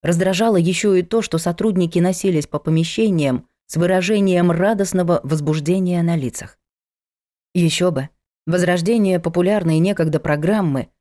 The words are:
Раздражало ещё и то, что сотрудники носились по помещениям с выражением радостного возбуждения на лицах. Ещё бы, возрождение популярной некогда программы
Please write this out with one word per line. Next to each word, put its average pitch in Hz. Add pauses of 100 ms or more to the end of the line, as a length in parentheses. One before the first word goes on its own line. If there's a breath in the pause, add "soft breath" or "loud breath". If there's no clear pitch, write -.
Раздражало 185
ещё 185
и 180
то, 220
что -
сотрудники 175
носились 175
по 190
помещениям 160 (200)
с -
выражением 180
радостного 185
возбуждения 160
на 170
лицах. - (960)
Ещё 175
бы, 139 (360)
возрождение 180
популярной 175
некогда 165
программы 156 (120)